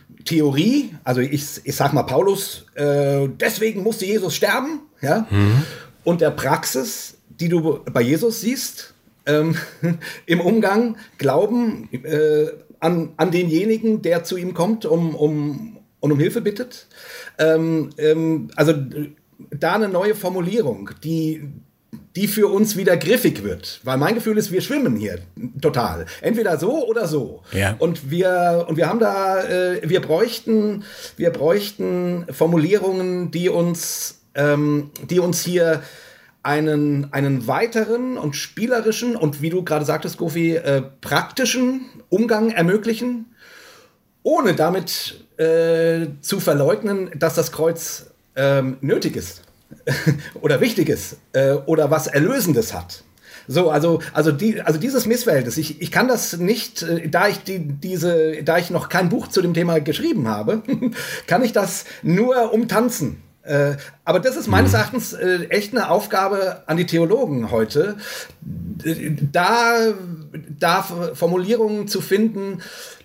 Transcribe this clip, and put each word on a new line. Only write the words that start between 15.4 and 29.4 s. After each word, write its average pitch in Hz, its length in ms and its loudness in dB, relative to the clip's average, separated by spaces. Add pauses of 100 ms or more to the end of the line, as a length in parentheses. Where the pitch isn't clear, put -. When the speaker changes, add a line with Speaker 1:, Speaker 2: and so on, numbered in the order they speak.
Speaker 1:
und 147 120 2
um 143 80 2
Hilfe 196 220 0
bittet. 208 440 -6 (520)
Ähm, 160 580 2
ähm, 156 580 2
also, 156 180 4
äh, 147 380 -6 (400)
da 160 240 0
eine 214 140 2
neue 190 260 2
Formulierung, 180 760 -2 (120)
die, 156 460 -4 (680)
die 196 140 -2
für 208 240 2
uns 208 240 2
wieder 180 200 2
griffig 165 460 0
wird. 92 400 -10
Weil 131 140 -2
mein 160 180 2
Gefühl 220 240 -2
ist, 214 140 -2
wir 180 80 0
schwimmen 240 360 0
hier 98 220 -6 (420)
total. 107 440 -2 (160)
Entweder 202 380 0
so 254 280 0
oder 220 220 -2
so. 139 340 -6 (100)
Speaker 2:
Ja. 95 260 0
Speaker 1:
Und 160 320 -2
wir, 175 580 2
und 165 80 -4
wir 160 120 2
haben 214 120 0
da, 196 420 2